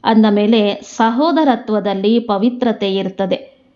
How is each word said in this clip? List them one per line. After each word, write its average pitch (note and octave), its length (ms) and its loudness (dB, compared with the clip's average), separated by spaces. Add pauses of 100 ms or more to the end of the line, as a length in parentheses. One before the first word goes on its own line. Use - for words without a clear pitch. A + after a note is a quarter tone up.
ಅಂದ A3 260 4
ಮೇಲೆ G#3 540 2
ಸಹೋದರತ್ವದಲ್ಲಿ A3+ 1400 0
ಪವಿತ್ರತೆ A3 760 -2
ಇರ್ತದೆ. F#3+ 800 -6